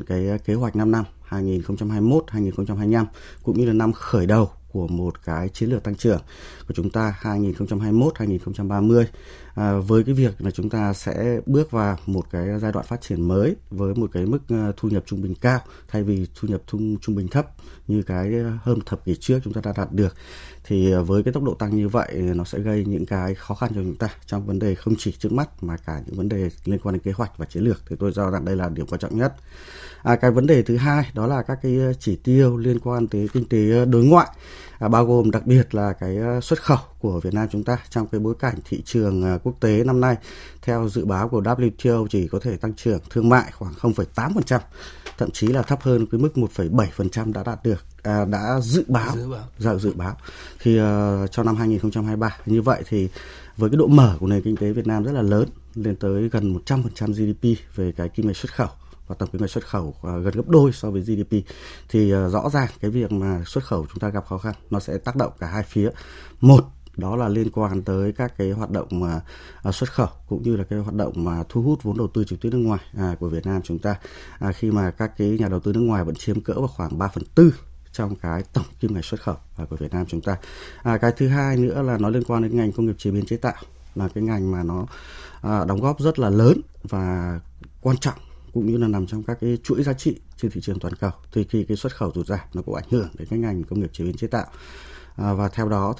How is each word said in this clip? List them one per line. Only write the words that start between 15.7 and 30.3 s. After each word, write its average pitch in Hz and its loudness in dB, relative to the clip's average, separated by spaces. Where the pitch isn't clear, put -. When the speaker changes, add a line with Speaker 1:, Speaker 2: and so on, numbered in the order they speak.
Speaker 1:
thay 107 -2
vì 98 0
thu 107 -4
nhập 98 -2
trung, 107 -4
trung 110 -4
bình 95 -2
thấp 143 0
như 107 0
cái, 95 -2
ờ, 117 -2
hơn 120 2
một 104 -8
thập - -6
kỷ 90 -2
trước 127 0
chúng 101 -6
ta 107 -4
đã 104 -4
đạt 92 -4
được. 95 2
Thì, 95 2
ờ, 92 4
với 98 2
cái 123 0
tốc 139 -2
độ 120 0
tăng 107 -2
như 104 0
vậy 110 0
nó 87 0
sẽ - -6
gây 104 0
những 98 -2
cái 95 -2
khó - -8
khăn 117 -4
cho 101 -4
chúng 92 -4
ta 110 -4
trong 101 -4
vấn 98 -2
đề 98 0
không 110 0
chỉ 101 -4
trước 107 -4
mắt 139 -4
mà 85 -4
cả 80 -8
những - -10
vấn 95 -2
đề 95 -2
liên 98 -2
quan 101 -2
đến 92 -4
kế 98 -4
hoạch 104 -6
và 80 -6
chiến 92 -2
lược. 113 0
Thì 82 -8
tôi 98 -2
cho 98 0
rằng 92 -4
đây 95 -2
là 90 -2
điểm 80 -6
quan 87 -6
trọng - -4
nhất. 135 0
À, 120 4
cái 127 4